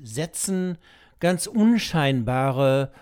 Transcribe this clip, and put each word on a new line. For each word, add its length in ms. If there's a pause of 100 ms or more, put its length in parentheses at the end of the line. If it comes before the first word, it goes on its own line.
Sätzen 760 (400)
ganz 260
unscheinbare 1500 (100)